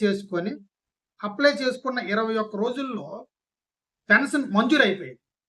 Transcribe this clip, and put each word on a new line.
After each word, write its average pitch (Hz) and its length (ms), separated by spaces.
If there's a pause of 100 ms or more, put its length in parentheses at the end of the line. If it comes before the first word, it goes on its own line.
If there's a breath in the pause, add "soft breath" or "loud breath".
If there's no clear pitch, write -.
చేసుకొని, 196 500 (640)
అప్లై 277 300 (100)
చేసుకున్న 254 380 (140)
ఇరవై 220 300
ఒక్క 214 200
రోజుల్లో 247 460 (1040)
పెన్షన్ 269 440
మంజూరు 247 320
అయిపోయింది. 185 360 (260)